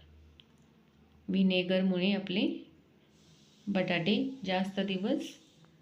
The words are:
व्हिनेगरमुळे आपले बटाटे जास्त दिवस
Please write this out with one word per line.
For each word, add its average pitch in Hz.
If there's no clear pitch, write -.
व्हिनेगरमुळे 185
आपले 190
बटाटे 180
जास्त 190
दिवस 196